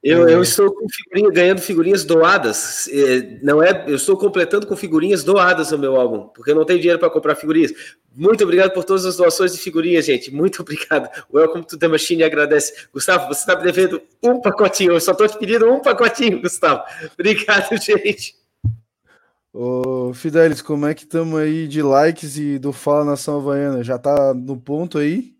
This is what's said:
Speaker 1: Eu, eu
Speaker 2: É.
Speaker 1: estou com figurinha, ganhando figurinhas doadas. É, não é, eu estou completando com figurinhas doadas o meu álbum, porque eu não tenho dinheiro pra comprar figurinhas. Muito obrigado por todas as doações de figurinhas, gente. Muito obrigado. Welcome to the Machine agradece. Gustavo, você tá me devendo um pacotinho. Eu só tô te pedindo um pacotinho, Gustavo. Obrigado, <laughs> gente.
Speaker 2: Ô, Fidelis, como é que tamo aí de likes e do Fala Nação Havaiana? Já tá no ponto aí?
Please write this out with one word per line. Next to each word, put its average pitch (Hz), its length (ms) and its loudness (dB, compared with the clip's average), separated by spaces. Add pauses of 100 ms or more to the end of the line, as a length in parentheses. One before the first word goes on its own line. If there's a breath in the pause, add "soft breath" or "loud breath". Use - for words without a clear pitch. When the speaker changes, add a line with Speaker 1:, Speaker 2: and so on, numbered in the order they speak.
Speaker 1:
Eu, 170 220 6
eu 165 80 8
Speaker 2:
É. 180 60 4
Speaker 1:
estou 196 280 2
com 214 160 -10
figurinha, 202 440 0
ganhando 180 300 2
figurinhas 175 440 0
doadas. 165 840 0
É, 131 520 0
não 147 220 4
é, 185 260 2
eu 143 60 0
estou 185 200 2
completando 196 520 -2
com 202 80 -4
figurinhas 165 480 0
doadas 175 480 2
o 147 80 -2
meu 131 200 0
álbum, 113 280 -2
porque 127 240 -6
eu 151 40 4
não 156 80 2
tenho 175 160 2
dinheiro 170 200 2
pra 175 100 2
comprar 156 260 -2
figurinhas. 156 380 0 (420 loud breath)
Muito 208 280 2
obrigado 185 280 2
por 185 120 -6
todas 185 200 -2
as 180 140 -6
doações 180 360 2
de - 40 -12
figurinhas, 165 480 -2
gente. 139 260 -2
Muito 165 300 -2
obrigado. 151 480 -6 (240 loud breath)
Welcome 160 320 2
to - 140 -18
the 165 80 0
Machine 160 360 0
agradece. 147 680 0
Gustavo, 175 340 -2
você - 200 -6
tá 180 100 2
me 170 60 -8
devendo 170 360 0 (240)
um 247 160 2
pacotinho. 190 540 0
Eu 165 80 2
só 185 140 0
tô 214 120 4
te - 120 -4
pedindo 220 320 2
um 269 100 2
pacotinho, 233 580 0
Gustavo. 156 440 -2 (320 loud breath)
Obrigado, 208 640 0
<laughs> - 40 -4
gente. - 540 -2 (1160)
Speaker 2:
Ô, 127 600 -4
Fidelis, 160 480 2
como 147 240 -4
é 151 80 -2
que - 140 -14
tamo 165 300 -4
aí 156 300 -4
de 151 140 -4
likes 147 560 2
e 143 220 -6
do 139 120 -6
Fala 147 340 0
Nação 147 320 -4
Havaiana? 139 460 -4
Já 123 140 -4
tá 139 380 0
no 127 200 -10
ponto 151 440 -6
aí? 170 400 -4